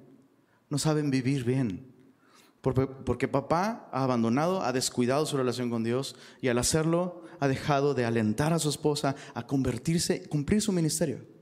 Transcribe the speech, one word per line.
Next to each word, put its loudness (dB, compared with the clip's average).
No -2
saben 2
vivir 0
bien. -2
Porque, 2
porque -2
papá 0
ha 0
abandonado, 2
ha 0
descuidado 0
su -4
relación 0
con -2
Dios -2
y 0
al 2
hacerlo 0
ha 0
dejado 2
de 0
alentar 2
a 2
su 0
esposa 0
a -8
convertirse, -2
cumplir 2
su -2
ministerio, -2